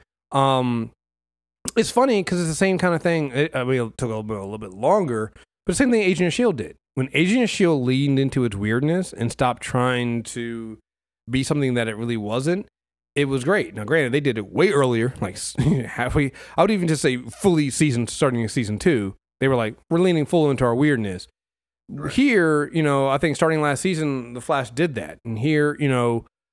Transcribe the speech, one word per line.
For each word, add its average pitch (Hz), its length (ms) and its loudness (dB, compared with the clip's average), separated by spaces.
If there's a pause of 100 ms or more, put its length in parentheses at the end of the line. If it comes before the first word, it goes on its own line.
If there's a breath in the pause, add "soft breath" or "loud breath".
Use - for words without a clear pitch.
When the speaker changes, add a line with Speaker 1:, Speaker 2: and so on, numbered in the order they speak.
(320)
Speaker 1:
um, 127 580 2 (840)
it's 220 140 2
funny 240 320 2
'cause 180 180 -4
it's 165 80 -2
the 160 60 -4
same 190 240 0
kind 180 160 0
of 160 80 -2
thing. 160 300 0
It, 147 220 -2
I 127 100 -2
mean, 127 240 0
it - 100 -16
took 127 80 -2
a - 20 -2
little 110 140 -4
bit, 107 140 -6
a 98 60 -8
little 101 160 -10
bit 104 140 -14
longer, 120 600 0 (340 soft breath)
but 185 60 0
the 170 40 -4
same 262 140 2
thing 226 120 4
Agent 180 260 2
of 156 40 0
shield 226 240 0
did. 87 200 -10 (180)
When 131 180 -2
Agent 185 300 2
of 220 80 0
shield 165 340 2
leaned 135 340 2
into 135 260 0
its 107 100 -2
weirdness 127 580 -2
and 117 200 -4
stopped 127 300 -2
trying 123 640 -2
to 117 540 -10 (500)
be 127 140 0
something 139 320 0
that 117 140 0
it 107 80 -4
really 117 200 -4
wasn't, 131 500 -2 (500)
it 143 100 2
was 135 180 -2
great. 165 300 0
Now, 107 100 -8
granted, 131 280 2
they 147 80 2
did 127 180 0
it 101 140 -8
way 190 180 4
earlier, 127 500 2
like, 95 140 -6
s-, - 220 -12
<laughs> 143 300 2
halfway, 127 460 -2 (240 loud breath)
I 139 60 4
would 202 80 4
even 185 180 0
just 156 140 0
say 131 160 2
fully 147 520 0
season, 120 360 2
starting 127 340 0
in 110 80 -2
season 107 300 -2
two. 107 380 0 (240)
They 135 80 2
were 131 80 2
like, 113 180 -2 (160)
"We're 165 80 2
leaning 170 280 2
full 156 240 2
into 131 140 0
our 120 100 2
weirdness." 117 520 0 (640)
Speaker 2:
Right. 143 220 -8
Speaker 1:
Here, 170 600 4
you 160 100 0
know, 139 260 2
I 135 100 0
think 147 180 -2
starting 160 240 2
last 143 200 0
season, 147 520 -2
The 123 80 -10
Flash 131 300 -2
did 143 240 -2
that. 85 300 -10
And 113 140 -6
here, 147 400 2
you 143 100 0
know, 120 360 0 (280)